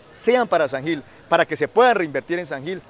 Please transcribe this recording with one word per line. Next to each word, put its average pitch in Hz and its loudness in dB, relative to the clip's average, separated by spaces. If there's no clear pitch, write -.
sean 247 -2
para 165 2
San 131 -6
Gil, 151 -4
para 170 4
que 156 -6
se 147 -2
pueda 233 6
reinvertir 165 -4
en 180 -6
San 143 -10
Gil. 180 -8